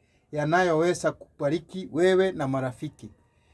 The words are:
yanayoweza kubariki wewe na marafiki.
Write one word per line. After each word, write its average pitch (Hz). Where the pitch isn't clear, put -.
yanayoweza 160
kubariki 160
wewe 185
na 147
marafiki. 131